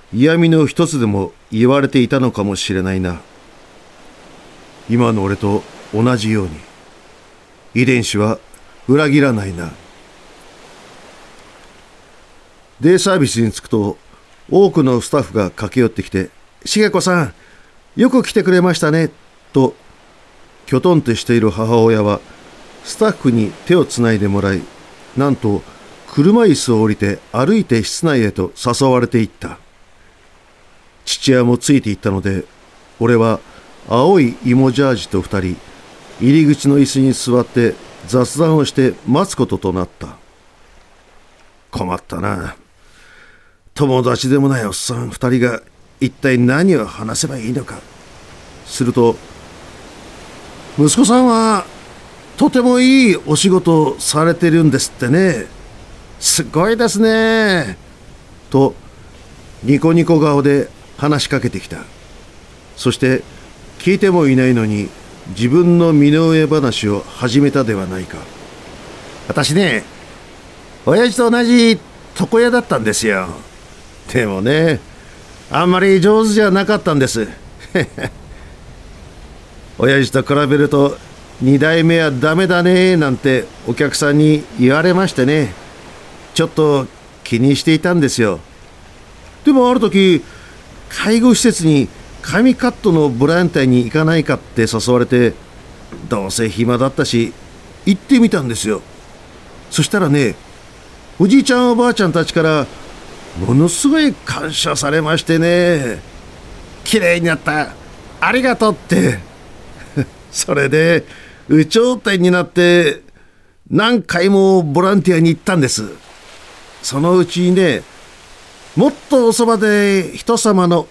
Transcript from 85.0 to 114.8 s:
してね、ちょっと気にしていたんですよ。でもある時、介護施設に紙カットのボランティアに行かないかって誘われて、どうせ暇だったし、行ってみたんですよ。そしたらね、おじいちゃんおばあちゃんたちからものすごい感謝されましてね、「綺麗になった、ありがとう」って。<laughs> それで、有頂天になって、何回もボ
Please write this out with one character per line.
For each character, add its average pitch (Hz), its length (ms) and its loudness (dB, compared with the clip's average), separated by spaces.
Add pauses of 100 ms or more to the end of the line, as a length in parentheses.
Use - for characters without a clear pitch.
し - 60 -8
て 127 120 0
ね、 139 280 0 (800)
ち - 80 -2
ょ 160 40 0
っ 165 40 -4
と 151 380 0 (360)
気 117 160 -2
に 135 160 2
し - 80 -4
て 165 100 2
い 156 60 2
た 180 140 0
ん 170 60 2
で 139 100 2
す - 120 -2
よ。 95 180 0 (1040)
で 302 80 4
も 247 180 4
あ 247 40 2
る 254 60 0
時、 185 440 2 (640)
介 226 300 -2
護 247 140 4
施 - 80 -2
設 208 240 0
に 143 220 2 (340)
紙 247 340 0
カ 247 140 -4
ッ - 20 -6
ト 208 200 -2
の 156 180 2
ボ 123 180 0
ラ 170 160 2
ン 170 60 0
テ 156 100 -2
ィ 135 40 0
ア - 20 2
に 123 180 2
行 117 80 -8
か 156 140 0
な 165 120 0
い 151 60 0
か 127 120 -4
っ - 40 -6
て - 220 -6
誘 113 320 -2
わ 123 60 4
れ 120 60 0
て、 120 280 2 (760)
ど 98 180 -6
う 95 40 -10
せ 113 180 -4
暇 117 280 -2
だ 135 100 0
っ 131 40 -6
た - 140 -4
し、 117 280 -2 (520)
行 190 120 0
っ - 40 -14
て 262 180 2
み 233 100 4
た 175 120 -2
ん 131 60 -6
で 113 80 -6
す - 120 -8
よ。 104 140 -4 (880)
そ 156 140 -2
し - 40 -4
た 208 120 -2
ら 165 100 0
ね、 139 260 0 (840)
お 190 80 4
じ 262 120 6
い - 40 4
ち 262 100 0
ゃ 247 60 2
ん 247 120 2
お 233 40 2
ば 240 140 2
あ 233 40 2
ち 220 80 -2
ゃ 185 60 2
ん 156 40 -2
た 160 140 0
ち - 80 -10
か 165 80 0
ら 156 240 0 (720)
も 101 140 -2
の 151 140 4
す - 200 -2
ご 311 120 2
い 285 140 0
感 - 400 -10
謝 151 220 -4
さ 143 160 -4
れ 160 100 0
ま 156 160 0
し 156 60 -4
て 165 160 0
ね、 165 600 0 (840)
「綺 214 180 0
麗 170 180 2
に 165 60 -2
な 160 100 0
っ - 40 -6
た、 151 340 -6 (480)
あ 180 100 0
り 254 100 0
が 247 140 0
と 214 140 0
う」 202 40 0
っ - 20 -14
て。 170 440 -2 (760)
<laughs> - 360 -8
そ - 220 -6
れ 127 160 -2
で、 160 360 0 (440)
有 151 160 4
頂 233 320 0
天 196 240 -2
に 180 100 4
な 180 120 2
っ - 60 -12
て、 175 520 2 (680)
何 214 320 0
回 175 280 -2
も 190 320 4
ボ 151 200 0